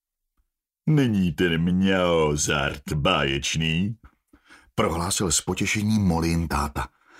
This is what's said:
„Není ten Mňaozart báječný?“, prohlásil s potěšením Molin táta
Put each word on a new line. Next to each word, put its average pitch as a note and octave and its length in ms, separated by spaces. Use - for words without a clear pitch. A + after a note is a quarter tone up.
„Není A2+ 460
ten E2 300
Mňaozart E2+ 1300
báječný?“, D#2+ 1000
prohlásil F2+ 580
s - 80
potěšením G#2 640
Molin E2 460
táta C#2+ 400